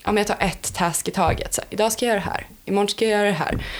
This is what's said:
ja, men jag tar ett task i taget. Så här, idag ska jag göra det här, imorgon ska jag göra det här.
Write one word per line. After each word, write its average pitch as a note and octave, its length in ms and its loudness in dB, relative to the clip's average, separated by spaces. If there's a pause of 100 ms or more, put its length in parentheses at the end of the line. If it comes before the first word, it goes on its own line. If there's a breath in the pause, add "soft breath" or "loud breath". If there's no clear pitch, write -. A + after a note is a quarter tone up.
ja, G#3 80 -2
men G#3+ 60 2
jag G#3 100 2
tar G3+ 200 0
ett - 280 -4
task E3+ 320 0
i E3+ 40 -4
taget. E3 420 0
Så - 80 -2
här, - 120 -10
idag G#3+ 180 2
ska A#3+ 140 -2
jag A#3 100 2
göra F#3+ 100 -2
det - 60 -4
här, - 160 -6 (180)
imorgon G3+ 240 2
ska - 160 0
jag A3 60 4
göra G#3 160 4
det G3+ 60 4
här. - 320 -2 (140 loud breath)